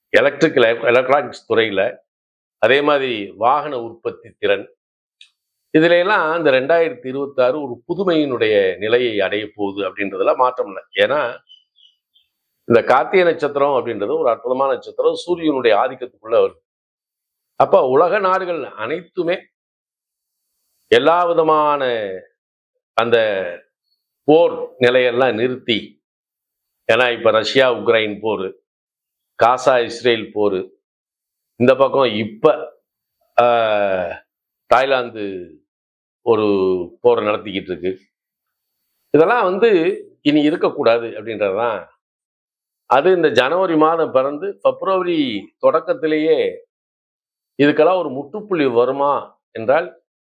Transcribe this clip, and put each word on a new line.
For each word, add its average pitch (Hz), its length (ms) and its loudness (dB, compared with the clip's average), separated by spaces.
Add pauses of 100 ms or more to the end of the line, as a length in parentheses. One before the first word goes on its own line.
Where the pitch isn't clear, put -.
(140)
எலக்ட்ரிக்கல், 139 540 4 (160)
எலக்ட்ரானிக்ஸ் 127 640 0
துறையில, 107 340 0 (800)
அதே 127 200 4
மாதிரி 131 560 -2
வாகன 139 440 -2
உற்பத்தி 113 500 -12
திறன், 101 340 -4 (1080)
இதுல 170 260 4
எல்லாம் 175 380 -2
இந்த 151 140 0
ரெண்டாயிரத்தி 147 560 0
இருபத்தாறு 135 540 -2
ஒரு 127 120 -10 (100)
புதுமையினுடைய 123 920 0
நிலையை 110 440 -2
அடைய 101 340 -4
போகுது 101 280 -8
அப்படின்றதுல 98 520 -4
மாற்றம் 127 320 0
இல்லை. 95 160 -14 (160)
ஏன்னா, 120 220 2 (1500)
இந்த 117 160 4
கார்த்திகை 156 420 4
நட்சத்திரம் 143 500 0
அப்படின்றது 113 420 -4
ஒரு 143 120 0
அற்புதமான 127 440 -2
நட்சத்திரம், 127 420 -2
சூரியனுடைய 151 640 0
ஆதிக்கத்துக்குள்ள 117 600 -4
வருது. 98 220 0 (1000)
அப்ப 151 280 4
உலக 170 320 2
நாடுகள் 185 440 -2 (120)
அனைத்துமே 165 600 -6 (1500)
எல்லா 156 340 4
விதமான 156 560 0 (1160)
அந்த 117 200 2 (1120)
போர் 160 280 4 (240)
நிலையெல்லாம் 127 540 2
நிறுத்தி, 120 440 -4 (1120)
ஏன்னா, 120 220 2
இப்ப 113 200 0
ரஷ்யா 120 420 2
உக்ரைன் 107 460 -2
போரு, 101 280 -6 (920)
காசா 127 400 2
இஸ்ரேல் 113 520 -2
போரு, 101 300 -2 (960)
இந்த 127 160 6
பக்கம் 135 400 2
இப்ப, 107 300 -4 (920)
ஆஹ், 104 760 0 (580)
தாய்லாந்து 120 540 0 (1000)
ஒரு 110 200 2 (560)
போரை 117 240 2
நடத்திக்கிட்டு 101 440 -4
இருக்கு. 87 220 -6 (1200)
இதெல்லாம் 196 300 2
வந்து 190 260 0 (520)
இனி 147 200 2
இருக்கக்கூடாது 143 680 0
அப்படின்றதுதான். 104 720 -4 (1120)
அது 143 220 4
இந்த 165 180 2
ஜனவரி 160 460 0
மாதம் 156 360 2
பிறந்து 147 500 -2
பிப்ரவரி 175 580 -2 (400)
தொடக்கத்திலேயே 156 800 0 (1200)
இதுக்கெல்லாம் 151 380 4
ஒரு 160 120 -6
முற்றுப்புள்ளி 160 580 -6
வருமா 131 440 0 (400)
என்றால், 131 360 -2 (440)